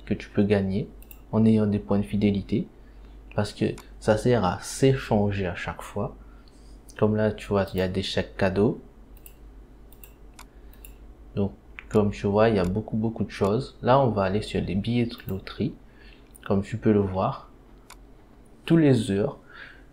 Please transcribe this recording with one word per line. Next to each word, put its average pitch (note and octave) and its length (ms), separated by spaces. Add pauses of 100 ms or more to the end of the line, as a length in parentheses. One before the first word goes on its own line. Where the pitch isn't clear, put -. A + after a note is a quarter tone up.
que - 80
tu - 160
peux G#2 140
gagner G2 440 (460)
en A2 120
ayant A2 220
des G2+ 120
points G2+ 200
de G2+ 60
fidélité. G2+ 600 (720)
Parce G#2 160
que - 140 (340)
ça G#2+ 160
sert A#2 300
à F2 160
s'échanger G#2 840
à F2 100
chaque - 260
fois. - 340 (840)
Comme G#2+ 200
là, G#2+ 160
tu - 140
vois, G2+ 260
il F#2 60
y - 20
a F#2+ 80
des F#2 140
chèques - 340
cadeaux. G2 420 (2500)
Donc, G2 160 (380)
comme G2+ 220
tu - 160
vois, G#2+ 220
il G#2+ 80
y - 20
a F2+ 60
beaucoup, G#2+ 320
beaucoup A2+ 260
de - 80
choses. A2 500
Là, B2 180
on C3 100
va G#2 140
aller F#2+ 180
sur - 180
les F2 160
billets A#2 300
de A#2 100 (140)
loterie. - 440 (720)
Comme G2 160
tu - 160
peux A2 140
le G#2 80
voir, G2 500 (1160)
tous E3 100
les C3 340
heures, G2+ 300 (540)